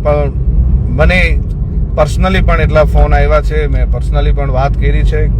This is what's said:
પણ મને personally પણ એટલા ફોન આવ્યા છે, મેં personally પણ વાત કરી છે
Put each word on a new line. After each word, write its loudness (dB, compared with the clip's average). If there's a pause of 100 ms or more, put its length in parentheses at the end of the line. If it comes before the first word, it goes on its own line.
પણ -2 (580)
મને 2 (560)
personally 0
પણ 2
એટલા 2
ફોન 2
આવ્યા 2
છે, -2
મેં 0
personally 0
પણ -2
વાત 0
કરી 0
છે 0 (140)